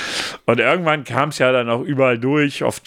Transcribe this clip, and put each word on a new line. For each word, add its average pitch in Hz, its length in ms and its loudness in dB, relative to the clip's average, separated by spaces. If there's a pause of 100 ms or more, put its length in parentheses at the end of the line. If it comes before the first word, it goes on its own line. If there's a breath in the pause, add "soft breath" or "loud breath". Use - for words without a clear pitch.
(460 loud breath)
Und 117 140 2
irgendwann 151 440 0
kam's 135 340 -2
ja 127 140 4
dann 120 180 2
auch 120 120 0
überall 131 360 2
durch. 143 460 0
Auf, - 240 -2